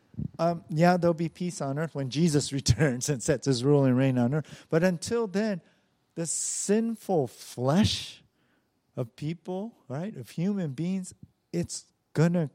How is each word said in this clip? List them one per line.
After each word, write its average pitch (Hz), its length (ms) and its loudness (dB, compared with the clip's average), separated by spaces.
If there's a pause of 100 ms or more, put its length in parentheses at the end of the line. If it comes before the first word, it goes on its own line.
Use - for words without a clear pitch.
(380)
Um, 170 300 -2
yeah, 175 280 6
there'll 170 160 4
be 165 160 -2
peace - 320 -6
on 139 160 -4
earth 156 180 -6
when 139 140 -4
Jesus 147 440 2
<laughs> 139 80 -2
returns 131 480 2
and 135 120 -2
sets 143 260 -2
his 123 180 0
rule 143 200 6
and 127 120 4
reign 131 200 2
on 123 160 2
earth. - 380 -6
But 165 140 2
until 220 420 0
then, 196 340 -2 (540)
the 185 120 -6
sinful 202 1000 -2
flesh - 920 0 (760)
of 123 200 -6
people, 185 580 -8 (140)
right, 180 280 -8
of 120 140 -16
human 180 400 -2
beings, 180 440 -6 (380)
it's - 340 -6 (260)
gonna 170 420 2